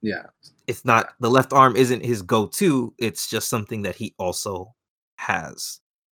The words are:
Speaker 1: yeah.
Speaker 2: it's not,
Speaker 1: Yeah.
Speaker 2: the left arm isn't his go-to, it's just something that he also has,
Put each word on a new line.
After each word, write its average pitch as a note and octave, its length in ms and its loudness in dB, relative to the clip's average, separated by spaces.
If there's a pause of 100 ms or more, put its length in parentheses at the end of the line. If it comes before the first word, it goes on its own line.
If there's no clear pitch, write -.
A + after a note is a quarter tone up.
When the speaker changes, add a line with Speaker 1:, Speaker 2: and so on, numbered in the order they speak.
Speaker 1:
yeah. G#2 240 -6 (400)
Speaker 2:
it's - 180 -8
not, A2+ 220 4
Speaker 1:
Yeah. - 140 -20
Speaker 2:
the A#2 100 2
left C3 220 4
arm C3 240 6
isn't B2 280 2
his A2+ 180 -4
go-to, A#2 760 0
it's - 320 -6
just A2 180 -4
something A2 340 -6
that G2+ 120 -6
he G#2+ 240 -12
also F#2+ 560 -6 (440)
has, - 600 -8 (340)